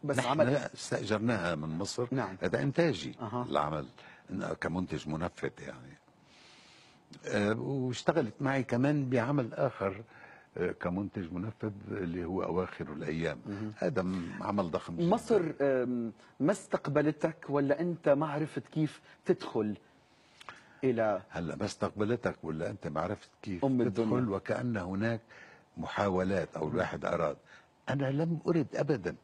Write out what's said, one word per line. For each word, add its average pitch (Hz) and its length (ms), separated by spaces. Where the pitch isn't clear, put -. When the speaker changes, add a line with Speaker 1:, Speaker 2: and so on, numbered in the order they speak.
Speaker 1:
بس 139 140
Speaker 2:
نحن 123 100
Speaker 1:
عمل 143 200
Speaker 2:
استأجرناها 107 1040
من 76 140
مصر. 95 420
Speaker 1:
نعم. 104 320
Speaker 2:
هذا 92 200
إنتاجي 139 580
Speaker 1:
أها. 123 300
Speaker 2:
العمل، 76 360
إن-، 95 140
كمنتج 82 640
منفذ، 78 420
يعني. 67 380
آه، 104 340
واشتغلت 131 800
معي 135 220
كمان 135 480
بعمل 123 440
آخر، 98 480
آه، 90 160
كمنتج 90 600
منفذ 104 400
اللي 90 340
هو 92 180
أواخر 90 500
الأيام. 78 540
Speaker 1:
مهم. 107 300
Speaker 2:
هذا 95 260
م-، 90 280
عمل 101 300
ضخم 87 260
جداً. 170 100
Speaker 1:
مصر، 220 360
آم، 123 520
ما 156 120
استقبلتك 151 840
ولا 143 320
أنت 170 280
ما 147 180
عرفت 147 420
كيف - 320
تدخل 107 520
إلى 110 440
Speaker 2:
هلا 82 280
ما 85 80
استقبلتك 104 800
ولا 80 280
أنت 101 160
ما 76 140
عرفت 95 300
كيف 95 220
Speaker 1:
أم 131 200
Speaker 2:
تدخل، 107 180
Speaker 1:
الدنيا. 113 340
Speaker 2:
وكأن 113 400
هناك 98 440
محاولات 92 800
أو 80 100
Speaker 1:
مم. 73 60
Speaker 2:
الواحد 85 320
أراد. 82 320
أنا 135 220
لم 160 360
أرد 165 280
أبدًا 135 500